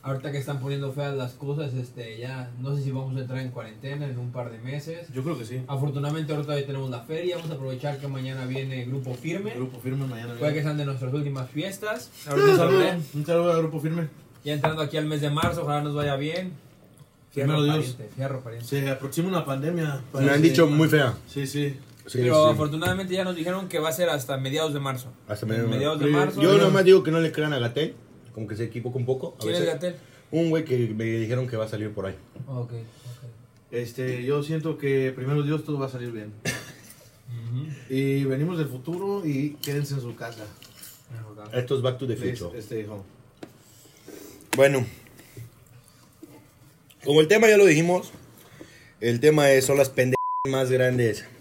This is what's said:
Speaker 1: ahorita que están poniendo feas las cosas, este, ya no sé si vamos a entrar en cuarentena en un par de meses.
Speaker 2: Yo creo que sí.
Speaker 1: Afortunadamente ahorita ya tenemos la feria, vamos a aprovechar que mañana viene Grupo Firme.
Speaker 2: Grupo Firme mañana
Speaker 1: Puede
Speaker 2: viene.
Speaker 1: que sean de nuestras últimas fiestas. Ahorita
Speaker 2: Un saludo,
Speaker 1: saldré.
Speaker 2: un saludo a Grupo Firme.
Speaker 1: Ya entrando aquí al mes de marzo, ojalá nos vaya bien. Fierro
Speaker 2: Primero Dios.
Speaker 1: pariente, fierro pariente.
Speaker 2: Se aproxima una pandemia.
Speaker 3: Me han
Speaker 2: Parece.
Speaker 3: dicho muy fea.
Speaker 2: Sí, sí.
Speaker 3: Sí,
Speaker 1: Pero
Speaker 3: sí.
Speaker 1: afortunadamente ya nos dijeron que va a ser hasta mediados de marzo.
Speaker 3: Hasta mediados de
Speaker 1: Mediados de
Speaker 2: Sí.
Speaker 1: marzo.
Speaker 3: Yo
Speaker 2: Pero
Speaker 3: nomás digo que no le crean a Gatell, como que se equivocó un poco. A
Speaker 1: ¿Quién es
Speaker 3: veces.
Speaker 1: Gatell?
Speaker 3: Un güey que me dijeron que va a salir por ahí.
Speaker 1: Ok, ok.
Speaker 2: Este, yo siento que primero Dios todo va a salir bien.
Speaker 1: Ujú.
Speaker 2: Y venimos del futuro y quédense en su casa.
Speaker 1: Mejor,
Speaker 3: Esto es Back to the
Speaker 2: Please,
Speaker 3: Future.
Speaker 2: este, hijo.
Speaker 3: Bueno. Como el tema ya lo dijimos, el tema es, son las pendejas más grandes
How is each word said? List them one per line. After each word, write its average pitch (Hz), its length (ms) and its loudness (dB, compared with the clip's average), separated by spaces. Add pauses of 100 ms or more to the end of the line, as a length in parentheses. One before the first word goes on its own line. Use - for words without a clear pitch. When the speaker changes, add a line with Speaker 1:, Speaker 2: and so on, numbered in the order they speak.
Speaker 1:
ahorita 135 280 -6
que 143 60 -6
están 139 240 -6
poniendo 139 320 -6
feas 143 240 -4
las 127 160 -6
cosas, 143 400 -6
este, 120 440 -10
ya 127 320 -10 (120)
no 139 160 -4
sé 135 60 -4
si 135 80 -4
vamos 131 260 -6
a - 20 -4
entrar 127 200 -6
en 127 120 -6
cuarentena 127 560 -10
en 123 100 -6
un 123 140 -8
par 120 200 -8
de 113 80 -14
meses. 147 540 -10
Speaker 2:
Yo 131 100 -4
creo 156 140 -4
que 117 80 -10
sí. 127 220 -8
Speaker 1:
Afortunadamente 143 680 -2
ahorita 147 240 -4
ya 139 80 -4
tenemos 135 240 -6
la 120 120 -8
feria, 175 340 -4
vamos 165 160 -8
a 151 40 -8
aprovechar 135 440 -6
que 143 80 -8
mañana 131 380 -6
viene 131 400 -6
Grupo 127 300 -6
Firme. 190 400 -6
Speaker 2:
Grupo 127 260 -6
Firme 135 260 -4
mañana 120 280 -8
Speaker 1:
Puede 120 80 -12
Speaker 2:
viene. 147 120 2
Speaker 1:
que 151 80 -2
sean 151 140 -2
de 147 80 -2
nuestras 131 280 -4
últimas 139 360 -4
fiestas. 196 600 -6 (180)
Ahorita 392 240 6
Speaker 2:
Un 370 60 8
saludo, 370 260 6
Speaker 1:
saldré. 175 200 0 (100)
Speaker 2:
un 147 120 -2
saludo 170 260 4
a 165 60 4
Grupo 160 240 -2
Firme. 160 260 -2 (380)
Speaker 1:
Ya 147 80 -2
entrando 156 280 -2
aquí 151 140 -4
al 151 120 0
mes 151 120 -2
de 147 100 0
marzo, 151 340 0
ojalá 147 180 0
nos 147 120 -4
vaya 143 220 -2
bien. 165 380 -6 (800)
Fierro 139 240 0
Speaker 2:
Primero 147 80 2
Dios. 151 120 2 (160)
Speaker 1:
pariente, 107 240 -14
fierro 131 260 -6
pariente. 117 260 -12
Speaker 2:
Se 139 220 -2
aproxima 135 380 -4
una 180 180 -2
pandemia. 147 380 -2 (300)
Speaker 3:
Me 135 80 -4
han 139 60 4
Speaker 2:
Parece. 143 140 6
Speaker 3:
dicho 160 260 6
muy 151 200 6
fea. 139 280 4 (120)
Speaker 2:
Sí, 139 180 -6
sí. 143 300 -4 (320)
Speaker 3:
Sí, 123 140 -4
Speaker 1:
Pero 156 260 6
Speaker 3:
sí. - 60 6
Speaker 1:
afortunadamente 180 600 -2
ya 185 120 0
nos 180 100 -2
dijeron 180 320 -4
que 170 120 -2
va 156 100 0
a - 20 -2
ser 175 180 0
hasta 143 280 -2
mediados 143 360 -2
de 143 60 -2
marzo. 131 320 -6 (160)
Speaker 3:
Hasta 107 180 -6
mediados 113 240 0
de 127 60 0
Speaker 1:
Mediados 147 240 0
de 143 60 2
Speaker 2:
Sí. 147 80 6
Speaker 1:
marzo. 143 280 2
Speaker 3:
Yo 175 120 8
Speaker 2:
Pero 202 100 8
Speaker 3:
nomás 190 220 6
digo 185 180 10
que 160 80 0
no 165 80 4
le 160 140 2
crean 151 180 0
a 139 80 0
Gatell, 120 360 -2 (380)
como 110 140 -8
que 110 80 -8
se 113 80 -4
equivocó 117 340 -6
un 120 80 -2
poco. 127 320 -4
A - 40 -12
Speaker 1:
¿Quién 165 140 -2
es 180 40 2
Speaker 3:
veces. 165 160 2
Speaker 1:
Gatell? 175 200 -4 (360)
Speaker 3:
Un 165 180 2
güey 160 140 2
que 131 140 0 (180)
me 113 80 -4
dijeron 113 460 -2
que 117 80 -6
va 110 80 -2
a - 20 -10
salir 107 240 -6
por 101 140 -6
ahí. 95 100 -6 (320)
Speaker 1:
Ok, 123 240 -8
ok. 117 60 -12 (920)
Speaker 2:
Este, 123 520 -6
yo 143 180 0
siento 156 360 -2
que 135 360 0
primero 139 300 0
Dios 151 220 -2
todo 147 120 -4
va 135 100 -2
a - 20 -6
salir 120 240 -8
bien. 104 180 -10 (140)
Speaker 1:
Ujú. 120 1200 -10 (260)
Speaker 2:
Y 139 300 0
venimos 147 340 0
del 151 120 -2
futuro 180 560 -6
y 147 360 -2
quédense 139 340 -4
en 135 60 -4
su 120 140 -10
casa. 113 300 -12 (640)
Speaker 1:
Mejor, 113 420 -16
Speaker 3:
Esto 123 220 -2
es 123 60 0
Back 123 160 -2
to 135 100 -6
the 113 80 -2
Speaker 2:
Please, 123 220 -4
Speaker 3:
Future. 87 200 -10
Speaker 2:
este, 110 220 -8
hijo. 104 240 -10 (1500)
Speaker 3:
Bueno. 135 300 6 (2250)
Como 202 180 6
el 156 60 6
tema 214 200 6
ya 214 100 10
lo 202 80 10
dijimos, 175 460 4 (880)
el 117 200 2
tema 147 320 8
es, 131 140 8
son 139 120 4
las 139 120 6
pendejas 127 280 6 (320)
más 131 220 0
grandes 127 540 2 (160)